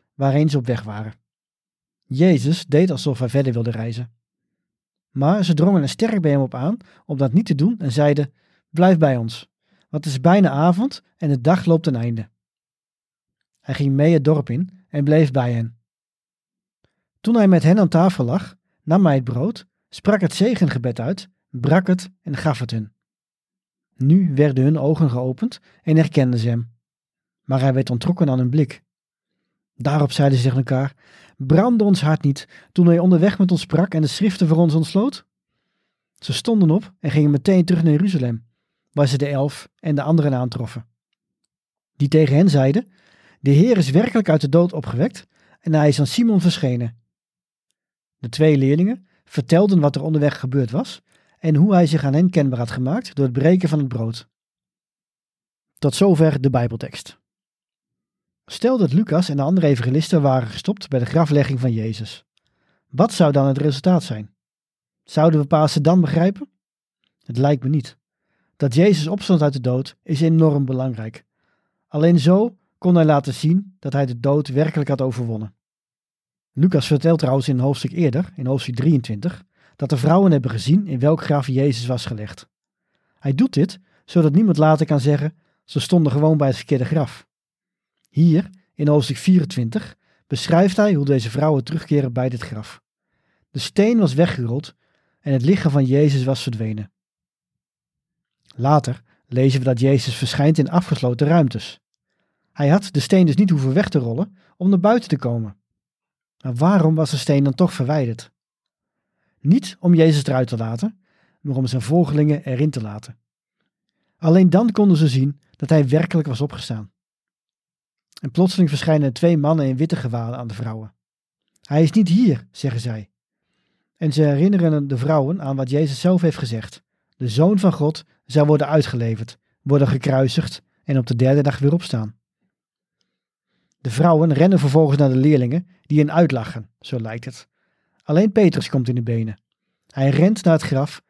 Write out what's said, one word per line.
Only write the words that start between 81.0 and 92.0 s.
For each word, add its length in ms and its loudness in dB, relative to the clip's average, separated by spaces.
graf 240 -2
Jezus 400 -2
was 200 -6
gelegd. 420 -14
Hij 160 -2
doet 180 0
dit 260 -2
zodat 280 2
niemand 240 2
later 300 2
kan 140 0
zeggen: 360 -2
"Ze 160 -6
stonden 320 0
gewoon 240 2
bij 100 0
het 100 0
verkeerde 280 -2
graf." 460 -6
Hier, 380 2
in 140 -2
hoofdstuk 280 0
vierentwintig, 800 -2
beschrijft 500 0
hij 180 2
hoe 100 0
deze 260 0
vrouwen 340 0
terugkeren 480 -4